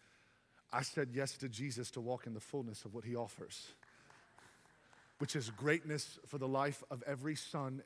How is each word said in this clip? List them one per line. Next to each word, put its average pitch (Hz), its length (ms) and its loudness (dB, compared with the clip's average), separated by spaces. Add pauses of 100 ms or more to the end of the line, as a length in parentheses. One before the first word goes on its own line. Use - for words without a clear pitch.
(720)
I 127 100 4
said 139 300 0
yes 131 260 0
to 135 100 -2
Jesus 123 440 -2
to 127 80 -4
walk 120 280 -2
in 113 60 -4
the 110 60 -4
fullness 117 440 -4
of 101 100 -8
what 113 100 -6
he 120 120 0
offers, - 560 -4 (1500)
which - 160 2
is 120 160 2
greatness 147 720 4
for 147 140 -4
the 131 80 2
life 135 420 4
of 127 160 -4
every 143 300 0
son 139 520 -2